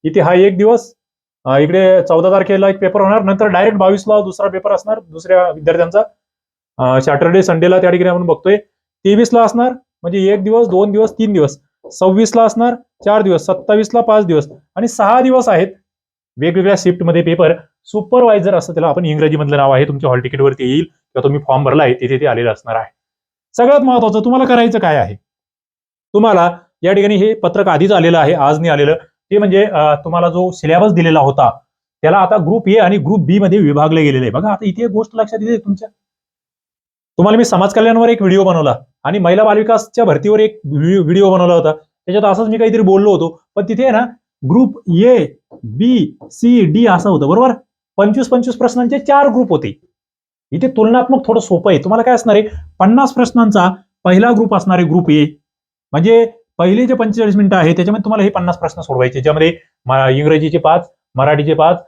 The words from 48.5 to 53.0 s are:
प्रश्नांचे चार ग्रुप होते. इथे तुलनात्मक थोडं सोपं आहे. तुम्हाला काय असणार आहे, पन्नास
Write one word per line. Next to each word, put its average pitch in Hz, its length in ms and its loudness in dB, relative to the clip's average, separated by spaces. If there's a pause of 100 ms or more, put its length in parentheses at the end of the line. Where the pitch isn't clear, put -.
प्रश्नांचे 247 420 -2
चार 285 280 2
ग्रुप 240 240 0
होते. 139 300 -6 (680)
इथे 175 180 -4
तुलनात्मक 254 580 0
थोडं 226 140 0
सोपं - 320 0
आहे. 139 120 0
तुम्हाला 220 180 0
काय 247 120 2
असणार 220 220 0
आहे, 214 80 2 (340)
पन्नास 247 340 2